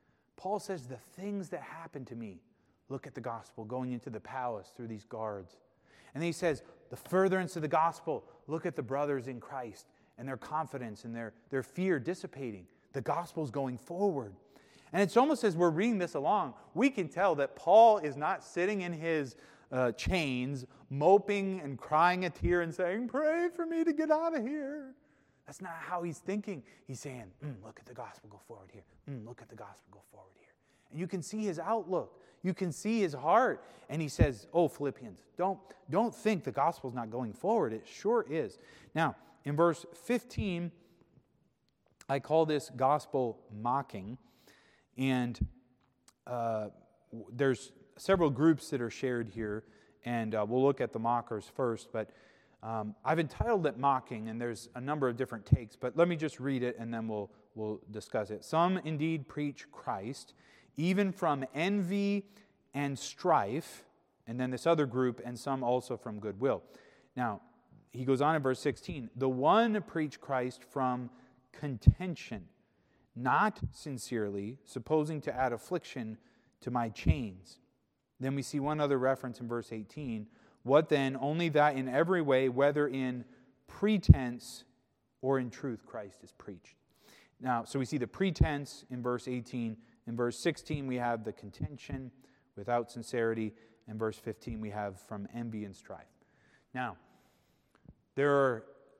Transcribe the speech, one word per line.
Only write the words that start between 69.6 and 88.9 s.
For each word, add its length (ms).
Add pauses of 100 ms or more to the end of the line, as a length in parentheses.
preach 400
Christ 420
from 460 (420)
contention, 960 (680)
not 440 (120)
sincerely, 920
supposing 580
to 120
add 180
affliction 680 (420)
to 80
my 200
chains." 680 (640)
Then 160
we 80
see 160
one 200
other 200
reference 400
in 80
verse 240
eighteen. 560 (340)
"What 280
then? 300
Only 300
that 260
in 120
every 340
way, 280
whether 380
in 380 (400)
pretense 1000 (560)
or 180
in 100
truth, 380
Christ 360
is 100
preached." 420 (640)
Now, 240
so 160
we 60
see 120
the 100
pretense 840